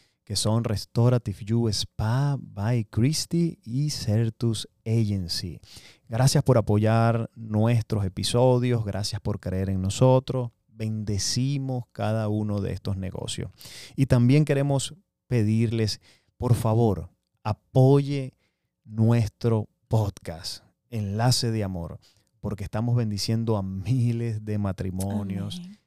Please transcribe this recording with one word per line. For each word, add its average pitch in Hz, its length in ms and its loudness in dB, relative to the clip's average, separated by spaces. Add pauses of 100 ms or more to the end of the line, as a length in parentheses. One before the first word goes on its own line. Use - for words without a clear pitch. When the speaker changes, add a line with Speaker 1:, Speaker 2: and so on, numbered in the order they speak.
(260)
Speaker 1:
que 107 100 -6
son 113 280 0
Restorative 117 800 0
You 117 260 0
Spa 127 680 -2
by 107 460 -2
Christy 165 760 0
y 135 260 -2
Certus 113 800 -2 (180)
Agency. 101 760 -2 (480)
Gracias 127 360 2
por 123 160 4
apoyar 113 760 2
nuestros 110 680 0
episodios, 120 800 2
gracias 101 360 -6
por 98 180 -4
creer 95 300 -4
en 95 120 -2
nosotros. 127 680 2 (160)
Bendecimos 113 1200 -4
cada 107 380 -2
uno 104 320 -2
de 92 120 -4
estos 95 240 -6
negocios. - 520 -8 (460)
Y 135 100 2
también 127 400 6
queremos 139 480 0 (340)
pedirles, 113 720 2 (380)
por 123 160 0
favor, 110 560 2 (340)
apoye 139 880 2 (500)
nuestro 110 840 0 (200)
podcast, 92 760 -4 (260)
Enlace 113 600 0
de 110 120 -2
Amor, 85 360 -8 (400)
porque 101 240 -8
estamos 117 320 -2
bendiciendo 113 640 0
a 98 60 -2
miles 113 840 -2
de 104 120 -4
matrimonios 98 1000 -4
Speaker 2:
Amén. 185 280 -16